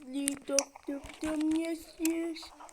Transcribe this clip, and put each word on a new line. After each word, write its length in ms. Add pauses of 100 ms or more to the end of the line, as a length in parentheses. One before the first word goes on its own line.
yip, 400
tam, 100 (300)
tam, 140 (200)
tam, 300
yes, 480
yes. 420 (320)